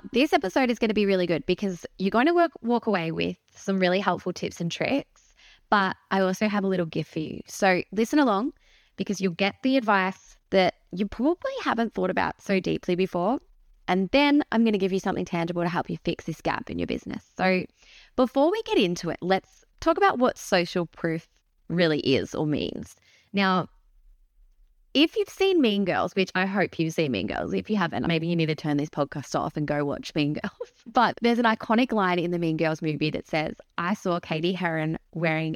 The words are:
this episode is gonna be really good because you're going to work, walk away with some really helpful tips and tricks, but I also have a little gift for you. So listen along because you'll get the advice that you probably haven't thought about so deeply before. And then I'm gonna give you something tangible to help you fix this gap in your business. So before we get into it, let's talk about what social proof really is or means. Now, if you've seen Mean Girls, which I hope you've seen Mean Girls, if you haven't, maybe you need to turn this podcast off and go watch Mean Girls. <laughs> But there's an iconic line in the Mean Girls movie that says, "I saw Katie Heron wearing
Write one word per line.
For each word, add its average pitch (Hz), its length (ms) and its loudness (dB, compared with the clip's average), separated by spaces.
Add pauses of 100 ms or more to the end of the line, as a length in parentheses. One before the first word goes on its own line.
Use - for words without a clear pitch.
(140)
this 262 180 2
episode 262 400 2
is 226 80 -4
gonna 220 140 0
be 208 120 2
really 185 220 2
good 170 180 -2
because 185 400 -4 (120)
you're 185 120 0
going 240 180 4
to 339 60 4
work, 339 180 4 (100)
walk 233 260 0
away 170 240 0
with 170 240 -4 (180)
some 190 260 -4
really 185 200 4
helpful 185 320 -2
tips - 300 -8
and 170 100 -4
tricks, - 640 -4 (360)
but 196 280 2 (120)
I 196 120 2
also 190 260 2
have 208 160 0
a 196 40 0
little 180 180 0
gift 160 260 -6
for - 80 -6
you. - 280 -8
So 185 440 2
listen 220 260 0
along 247 360 2 (420)
because 196 240 -4
you'll 190 140 0
get 196 280 0
the 262 140 2
advice 202 640 0 (140)
that 185 240 4 (180)
you 185 120 -2
probably 320 460 -2 (100)
haven't 233 320 -2
thought 185 160 -2
about 170 320 -2
so 190 200 0
deeply 170 340 -2
before. 185 440 -2 (500)
And 185 220 0
then 285 300 4 (120)
I'm 226 100 4
gonna 220 140 2
give 190 160 0
you 190 80 0
something 180 240 -2
tangible 175 380 -2
to 175 60 0
help 165 200 -4
you 165 160 -6
fix - 180 -4
this 160 160 -8
gap - 300 -4
in 85 100 -6
your 87 80 -2
business. - 480 -8
So 185 300 0 (500)
before 269 360 2
we 440 120 -2
get 427 140 0
into 175 320 2
it, - 120 -6
let's - 440 -2 (160)
talk 320 160 2
about 392 200 2
what 247 200 2
social 175 480 0
proof 165 420 -6 (400)
really 165 320 2
is 117 340 0
or - 120 -2
means. - 500 -4 (380)
Now, 190 340 2 (1300)
if 302 220 2
you've 415 140 -2
seen 381 320 2
Mean 202 240 2
Girls, 147 300 -2
which 190 200 -2
I 185 100 0
hope 196 320 -2
you've 160 160 -2
seen 151 200 0
Mean 92 120 -2
Girls, - 280 -4
if 190 160 -4
you 214 80 0
haven't, 156 300 -2
maybe 165 200 0
you 175 80 0
need 160 120 0
to 156 80 -2
turn 147 200 -2
this 143 140 -2
podcast 143 500 -6
off - 160 -4
and 151 100 -4
go 147 200 -2
watch - 280 -8
Mean 151 200 0
Girls. 190 180 -8 (180)
<laughs> - 160 -20
But 233 360 0
there's 233 180 2
an 240 60 2
iconic 226 480 0
line 185 260 2
in 175 120 -2
the 175 60 0
Mean 165 200 0
Girls 160 240 0
movie 151 280 0
that - 160 -6
says, 156 300 -4 (220)
"I 175 160 -2
saw 175 260 -2
Katie 170 320 -2
Heron 165 480 -2 (140)
wearing 160 420 -2